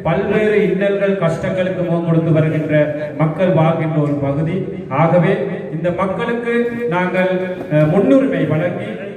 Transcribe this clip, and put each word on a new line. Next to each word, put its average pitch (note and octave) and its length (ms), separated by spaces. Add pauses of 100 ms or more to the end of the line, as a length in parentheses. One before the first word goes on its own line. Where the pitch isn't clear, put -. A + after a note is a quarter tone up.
பல்வேறு G#3 600
இன்னல்கள், G3 540
கஷ்டங்களுக்கு F#3 680
முகம் E3+ 200
கொடுத்து D#3+ 260
வருகின்ற D3+ 640 (220)
மக்கள் D#3+ 320
வாழ்கின்ற D#3+ 520
ஒரு C#3+ 120
பகுதி. D3+ 520 (240)
ஆகவே E3 480 (340)
இந்த E3+ 200
மக்களுக்கு A#3 960
நாங்கள், F3+ 400 (440)
அஹ், D3+ 160
முன்னுரிமை C4 560
வழங்கி E3+ 720